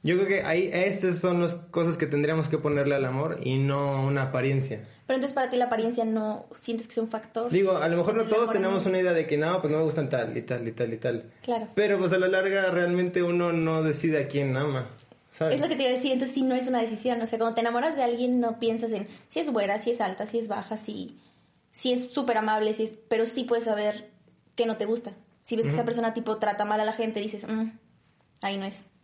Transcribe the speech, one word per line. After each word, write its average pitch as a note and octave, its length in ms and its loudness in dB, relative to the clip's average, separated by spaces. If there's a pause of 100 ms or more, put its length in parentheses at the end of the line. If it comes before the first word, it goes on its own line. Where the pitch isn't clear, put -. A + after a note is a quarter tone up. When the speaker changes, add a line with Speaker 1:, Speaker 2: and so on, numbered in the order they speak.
Speaker 1:
Yo E3 120 2
creo F#3+ 120 2
que F#3+ 160 2
ahí, E3+ 300 2
estas F3+ 460 2
son F3 220 2
las E3+ 120 0
cosas E3+ 440 -2
que D#3 100 0
tendríamos D3 400 0
que D#3 100 0
ponerle C#3+ 380 2
al C3+ 100 0
amor C3+ 380 -2
y C3 160 0
no C#3 480 0
una C#3 160 2
apariencia. C3 560 -2 (260)
Speaker 2:
Pero C4 120 0
entonces, C4+ 180 -2
¿para C4 140 0
ti B3+ 80 0
la B3 80 4
apariencia A3+ 400 0
no G#3+ 480 -2
sientes A3+ 340 -6
que - 80 -18
sea A3+ 80 0
un A3+ 60 -4
factor A3+ 420 -4
Speaker 1:
Digo, F#3+ 260 4
a D3+ 100 2
lo E3+ 100 4
mejor F3 180 2
no A3+ 60 2
Speaker 2:
en A3+ 60 0
el A3 60 2
Speaker 1:
todos A3+ 160 4
Speaker 2:
enamoramiento? A3+ 40 0
Speaker 1:
tenemos F#3+ 340 2
una F#3 140 2
idea F3+ 120 4
de D#3+ 140 2
que, D3 100 0
"No, E3 240 2
pues D3 100 0
no D#3 80 2
me D#3+ 40 4
gustan D3+ 260 0
tal A#2+ 260 -2
y A#2+ 60 -4
tal A#2+ 260 -4
y A2+ 40 -4
tal A2+ 220 -2
y A2 40 -8
tal". A#2 340 -4 (120)
Speaker 2:
Claro. A3+ 320 -2
Speaker 1:
Pero, G3+ 240 4
pues, F3+ 140 2
a F#3+ 40 4
la F#3 100 4
larga, F#3+ 440 2
realmente F3 500 2
uno F3 320 2
no D#3+ 300 2
decide D3+ 400 2
a C3+ 40 -4
quién C#3 300 0
ama, C3+ 300 -2 (460)
¿sabes? D#3+ 220 0
Speaker 2:
Es C#4 60 0
lo D#4+ 60 0
que D#4+ 80 0
te C4+ 80 -2
iba B3+ 80 2
a B3+ 40 2
decir, C4 180 0
entonces B3+ 200 -2
sí C4+ 100 0
no B3+ 120 2
es B3+ 120 -2
una B3 140 0
decisión. A#3 400 -2
O A3+ 60 -4
sea, A3+ 100 -4
cuando A3+ 180 0
te A3+ 60 0
enamoras A#3+ 340 0
de C#4 80 0
alguien, B3 360 2
no A#3 180 0
piensas A3+ 360 -2
en G#3 140 -4 (220)
si - 100 -4
es D4+ 120 -2
güera, G3+ 280 0
si A#3 120 -2
es A#3 100 0
alta, G3 240 -2
si A#3 140 -2
es A3+ 80 -4
baja, G#3 300 -6
si, G3 420 -10 (540)
si - 200 -2
es B3 180 -4
súper B3 260 0
amable, G#3+ 360 2
si A3 120 -2
es... A3 80 -8 (140)
pero A3+ 200 2
sí B3 160 -4
puedes A#3 220 0
saber G#3 440 -2 (460)
que A#3 100 2
no A3 120 -2
te G#3 80 -2
gusta. A3+ 260 -2 (320)
Si - 140 -4
ves A3 80 2
que C#3+ 60 0
Speaker 1:
Ujú. D#3 60 2
Speaker 2:
esa A#3+ 80 2
persona, A#3 300 0
tipo, A3 220 -2
trata G#3 280 0
mal G#3+ 140 0
a G#3+ 60 2
la G#3+ 80 -2
gente, A3 260 -2
dices, G#3 280 -6
"Mm, A3 220 -2 (720)
ahí G3 160 -4
no F#3+ 80 -4
es". - 220 -10 (160)